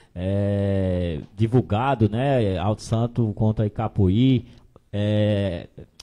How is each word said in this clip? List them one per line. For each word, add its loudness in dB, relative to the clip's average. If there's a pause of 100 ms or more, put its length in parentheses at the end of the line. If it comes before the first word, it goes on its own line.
(160)
é, 0 (160)
divulgado, 2
né? 0
Alto -2
Santo -2
contra 0
Icapuí. 2 (480)
É, -2 (360)